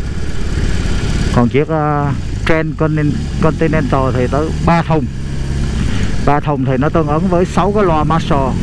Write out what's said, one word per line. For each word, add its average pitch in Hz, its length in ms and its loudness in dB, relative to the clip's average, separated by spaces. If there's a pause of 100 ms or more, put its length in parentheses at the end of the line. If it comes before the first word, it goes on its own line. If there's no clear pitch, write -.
(1400)
Còn 120 140 4
chiếc, 123 120 2
uh, 151 460 0 (400)
Trend 160 300 0
Contin-, 151 340 0 (300)
Continental 151 600 0 (120)
thì 127 140 0
tới 151 220 -2 (160)
ba 165 160 4
thùng. 156 240 0 (1200)
Ba 143 140 4
thùng 143 260 -2
thì 131 120 2
nó 143 120 2
tương 156 180 2
ứng 156 200 0
với 180 180 2
sáu 185 300 0
cái 208 80 2
loa 160 200 2
Marshall, 151 460 0 (140)